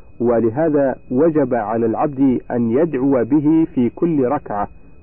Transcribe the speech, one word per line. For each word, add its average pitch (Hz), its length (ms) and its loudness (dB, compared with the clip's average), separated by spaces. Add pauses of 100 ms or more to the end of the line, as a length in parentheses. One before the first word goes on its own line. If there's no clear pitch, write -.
(200)
ولهذا 123 760 0 (160)
وجب 143 420 0
على 113 320 -2
العبد 131 560 0 (100)
أن 120 200 0
يدعو 135 540 0
به 156 480 2
في 120 160 0
كل 156 360 -2
ركعة 113 420 -4 (360)